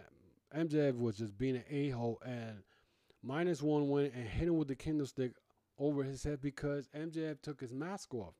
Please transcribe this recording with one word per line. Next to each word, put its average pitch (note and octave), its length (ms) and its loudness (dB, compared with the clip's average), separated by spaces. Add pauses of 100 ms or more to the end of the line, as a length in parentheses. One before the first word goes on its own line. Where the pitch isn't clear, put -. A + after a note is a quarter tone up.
(540)
M D#3+ 140 0
J D3 200 6
F C3 60 4
was A#2 240 0
just G#2+ 180 -4
being B2+ 200 2
an A#2+ 120 -8
a-hole, B2+ 560 0
and A2+ 380 -6 (600)
Minus D#3 380 0
One D3 300 4
went C#3+ 240 4
and B2 120 -4
hit D#3+ 220 0
him E3 80 6
with D3+ 120 2
the C3+ 80 -2
kendo D3+ 300 0
stick B2 260 -2 (460)
over C#3+ 240 2
his C3+ 200 -4
head D3 180 -2
because C#3+ 540 -2
M D#3 160 -6
J D#3+ 160 -2
F D3+ 160 -6
took D3 180 -8
his B2 140 -8
mask E3+ 400 -6
off. F#2 260 -6